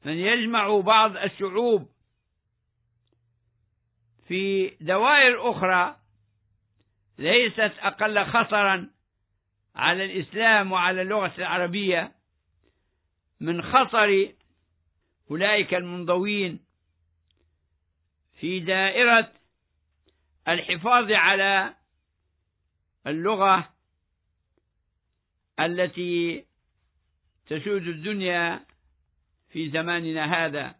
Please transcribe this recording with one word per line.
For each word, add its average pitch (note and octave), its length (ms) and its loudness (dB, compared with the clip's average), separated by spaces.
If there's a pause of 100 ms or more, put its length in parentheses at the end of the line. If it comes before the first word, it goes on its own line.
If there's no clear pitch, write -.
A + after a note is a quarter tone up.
من D3 80 -6
يجمع G#3+ 640 0
بعض G#3+ 380 4
الشعوب G3 720 -2 (2500)
في F#3+ 420 -2 (120)
دوائر A#3+ 720 2
أخرى F#3 480 0 (1200)
ليست G#3+ 600 0
أقل G#3 460 -2
خطراً G3+ 640 0 (840)
على E3+ 300 0
الإسلام F#3+ 680 0
وعلى F#3 300 0
اللغة F#3+ 360 -2
العربية F3+ 760 -2 (1300)
من E3+ 220 -6
خطر G#3 720 2 (1000)
أولئك G3 420 0
المنضوين F3+ 880 -2 (1800)
في F3+ 200 -6
دائرة G3 720 2 (1120)
الحفاظ F#3 640 0
على G3 640 2 (1300)
اللغة F#3+ 680 0 (1900)
التي F3 840 -2 (1000)
تسود E3+ 400 -4
الدنيا F3 800 -4 (840)
في D#3+ 200 -6
زماننا E3 760 -2
هذا. C#3+ 340 -8